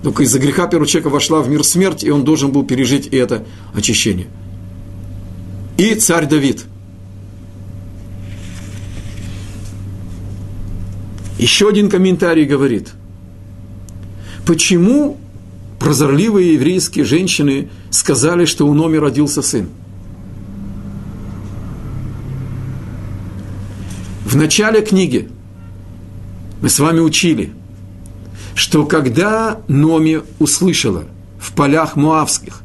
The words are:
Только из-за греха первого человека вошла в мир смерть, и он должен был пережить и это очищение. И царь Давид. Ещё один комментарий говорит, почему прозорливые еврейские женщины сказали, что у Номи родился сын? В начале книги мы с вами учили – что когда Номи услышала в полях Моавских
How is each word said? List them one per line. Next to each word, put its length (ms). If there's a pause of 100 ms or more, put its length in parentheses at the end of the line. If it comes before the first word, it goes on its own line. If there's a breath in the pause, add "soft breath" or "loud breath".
Только 220
из-за 160
греха 260
первого 220
человека 220
вошла 320
в 60
мир 140
смерть, 400
и 80
он 140
должен 260
был 140
пережить 480
и 40
это 300 (260 loud breath)
очищение. 540 (1500)
И 180
царь 320
Давид. 380 (4000)
Ещё 300
один 200
комментарий 560
говорит, 500 (1500 loud breath)
почему 760 (600)
прозорливые 760
еврейские 500
женщины 640 (220 loud breath)
сказали, 540
что 220
у 80
Номи 220
родился 440
сын? 280 (4000)
В 100
начале 480
книги 460 (1300)
мы 80
с 120
вами 180
учили – 540 (1000 loud breath)
что 300
когда 840
Номи 540 (180)
услышала 680 (340)
в 160
полях 420
Моавских 680